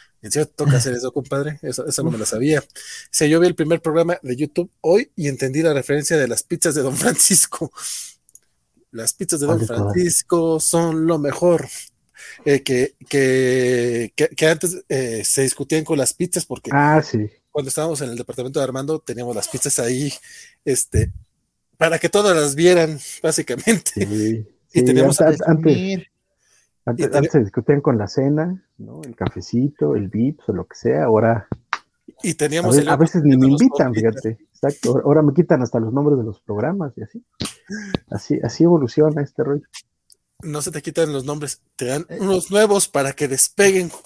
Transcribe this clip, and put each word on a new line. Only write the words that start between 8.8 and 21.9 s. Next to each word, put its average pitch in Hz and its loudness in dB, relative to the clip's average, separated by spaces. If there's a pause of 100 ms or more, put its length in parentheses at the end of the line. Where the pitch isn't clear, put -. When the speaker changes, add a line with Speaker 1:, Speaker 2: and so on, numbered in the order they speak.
Speaker 1:
Las 113 -4
pizzas 170 -4
de 143 0
Don 165 2
Speaker 3:
¿Cuál 110 -2
de - -
todas? 117 -4 (100)
Speaker 1:
Francisco 165 0
son 160 0
lo 165 2
mejor. 147 0 (800)
Eh, 139 4
que, 131 -2 (140)
que, 127 0
que, 151 0
que - 0
antes, 170 0
eh, 120 -2
se - 0
discutían 143 -2
con 156 -2
las 127 0
pizzas - -4
porque - -12
Speaker 3:
Ah, 151 4
sí. 107 -4 (220)
Speaker 1:
cuando 139 -6
estábamos 151 -4
en 123 -8
el 120 -10
departamento 127 -8
de 135 0
Armando 135 -4
teníamos 120 -8
las 101 -6
pizzas 135 -4
ahí, 127 -2 (520)
este, - 0 (640)
para 160 2